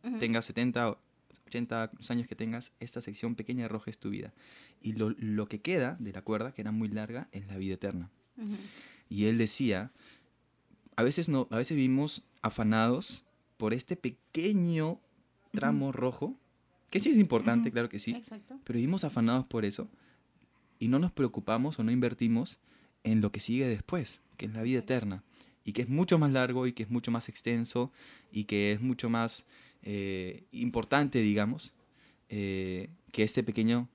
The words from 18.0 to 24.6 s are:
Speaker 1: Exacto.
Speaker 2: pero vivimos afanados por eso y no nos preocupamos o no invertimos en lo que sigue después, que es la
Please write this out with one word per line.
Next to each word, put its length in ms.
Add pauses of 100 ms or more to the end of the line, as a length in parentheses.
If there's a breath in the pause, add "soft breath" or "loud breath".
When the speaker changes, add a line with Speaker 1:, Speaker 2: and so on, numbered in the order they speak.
Speaker 1:
Exacto. 520
Speaker 2:
pero 140
vivimos 260
afanados 420
por 180
eso 240 (880 soft breath)
y 100
no 100
nos 140
preocupamos 680
o 60
no 80
invertimos 680 (460 soft breath)
en 160
lo 120
que 80
sigue 260
después, 540 (160)
que 100
es 80
la 80